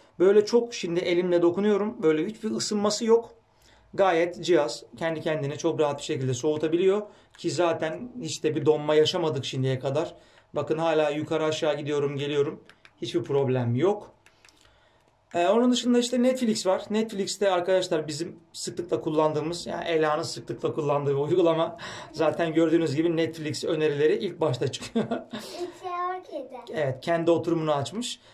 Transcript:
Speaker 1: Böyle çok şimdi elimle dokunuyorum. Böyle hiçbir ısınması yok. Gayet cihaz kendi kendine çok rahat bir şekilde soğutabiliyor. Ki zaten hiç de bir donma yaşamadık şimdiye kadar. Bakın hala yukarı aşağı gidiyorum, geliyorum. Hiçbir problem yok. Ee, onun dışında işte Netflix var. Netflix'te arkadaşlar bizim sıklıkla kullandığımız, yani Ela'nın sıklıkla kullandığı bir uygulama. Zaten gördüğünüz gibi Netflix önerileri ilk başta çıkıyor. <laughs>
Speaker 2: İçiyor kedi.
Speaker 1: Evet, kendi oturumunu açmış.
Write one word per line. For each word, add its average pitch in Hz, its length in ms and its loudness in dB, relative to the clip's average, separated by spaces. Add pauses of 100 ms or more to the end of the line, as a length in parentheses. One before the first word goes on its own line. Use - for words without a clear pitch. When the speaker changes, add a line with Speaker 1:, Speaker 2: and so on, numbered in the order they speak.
(180)
Speaker 1:
Böyle 202 260 6
çok 233 300 0
şimdi 170 260 -4
elimle 175 420 2
dokunuyorum. 196 600 2
Böyle 156 240 2
hiçbir 214 240 -6
ısınması 208 540 -2
yok. 226 300 4 (600)
Gayet 175 500 2
cihaz 156 400 2 (120)
kendi 160 240 -4
kendine 147 380 -2
çok 156 220 0
rahat 143 180 0
bir - 60 -12
şekilde 131 300 -2
soğutabiliyor. 165 680 0 (360)
Ki 170 120 -4
zaten 160 680 -2
hiç - 240 -6
de 151 120 0
bir 147 100 -4
donma 151 280 4
yaşamadık 156 500 2
şimdiye 131 340 -2
kadar. 147 360 -4 (380)
Bakın 151 260 -2
hala 156 320 2
yukarı 156 340 -2
aşağı 151 320 0
gidiyorum, 143 400 -2
geliyorum. 143 480 -2 (380)
Hiçbir 170 220 -2
problem 127 520 0
yok. 180 340 0 (1200)
Ee, 175 120 0
onun 240 260 4
dışında 240 260 2
işte 240 240 0
Netflix 247 440 0
var. 190 240 2
Netflix'te 208 600 0
arkadaşlar 175 580 2
bizim 160 320 -8 (120)
sıklıkla 175 480 -4
kullandığımız, 156 640 0
yani 170 180 -6
Ela'nın 156 380 2
sıklıkla - 520 -6
kullandığı 143 360 0
bir 139 100 0
uygulama. 165 560 2 (360)
Zaten 156 420 0
gördüğünüz 165 400 4
gibi 160 220 0
Netflix 160 480 -4
önerileri 156 520 2
ilk 196 240 -6
başta 143 320 0
çıkıyor. - 340 -4
<laughs> - 160 -6 (100)
Speaker 2:
İçiyor 359 960 -8
kedi. 254 300 -12 (120)
Speaker 1:
Evet, 135 280 -2
kendi 170 300 0
oturumunu 160 420 0
açmış. 185 480 -6 (140)